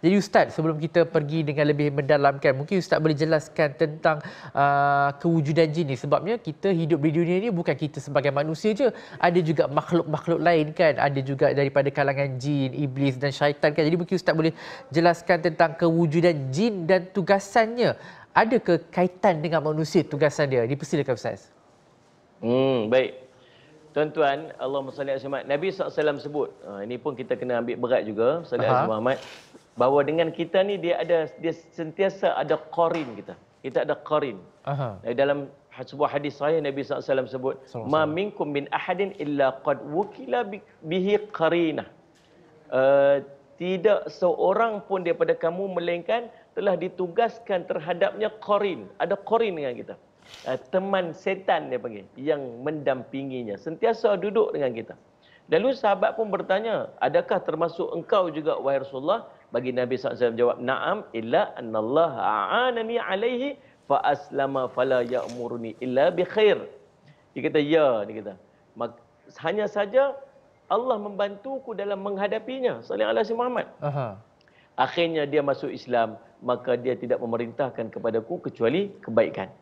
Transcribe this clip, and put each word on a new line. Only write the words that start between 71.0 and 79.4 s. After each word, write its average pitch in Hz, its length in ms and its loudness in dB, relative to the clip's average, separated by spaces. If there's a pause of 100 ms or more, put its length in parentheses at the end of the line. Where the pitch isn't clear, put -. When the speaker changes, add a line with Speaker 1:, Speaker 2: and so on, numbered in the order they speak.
Speaker 2:
membantuku 208 720 -6
dalam 196 320 -6
menghadapinya. 202 800 -4
Sallallahu 214 320 0
alaihi 226 160 0
Muhammad. 240 320 -2 (160)
Speaker 1:
Aha. 131 400 -6 (560)
Speaker 2:
Akhirnya 160 480 0
dia 143 160 2
masuk 139 320 -2
Islam, 113 480 -2 (240)
maka 123 320 0
dia 123 160 -2
tidak 120 240 -2
memerintahkan 117 720 -4
kepadaku 113 560 -4
kecuali 170 560 0
kebaikan. 101 480 0 (120)